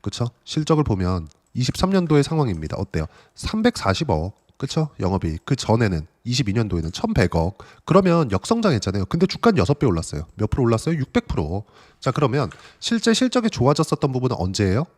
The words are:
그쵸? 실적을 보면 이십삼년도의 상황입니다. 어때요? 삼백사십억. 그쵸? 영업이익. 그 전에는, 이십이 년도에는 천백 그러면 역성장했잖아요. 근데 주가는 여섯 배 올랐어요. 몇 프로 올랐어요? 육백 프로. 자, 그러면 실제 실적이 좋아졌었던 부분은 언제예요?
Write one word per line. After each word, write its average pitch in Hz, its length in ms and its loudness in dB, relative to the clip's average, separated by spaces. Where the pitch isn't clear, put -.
그쵸? 120 260 -6
실적을 151 400 0
보면 90 460 -2
이십삼년도의 156 720 2
상황입니다. 117 540 -2
어때요? 82 280 -4
삼백사십억. 107 1040 -2
그쵸? 151 280 -2
영업이익. 90 440 -2
그 139 120 0
전에는, 107 500 0
이십이 120 300 -2
년도에는 90 380 -2
천백 151 400 2
그러면 170 480 4
역성장했잖아요. 104 760 0
근데 170 200 0
주가는 - 320 2
여섯 120 220 0
배 139 80 2
올랐어요. 82 480 -2
몇 107 160 -2
프로 139 100 0
올랐어요? 117 380 0
육백 - 280 -2
프로. 85 360 -4
자, 165 120 -2
그러면 139 400 0
실제 233 320 0
실적이 233 380 2
좋아졌었던 143 600 0
부분은 127 260 -2
언제예요? 95 480 0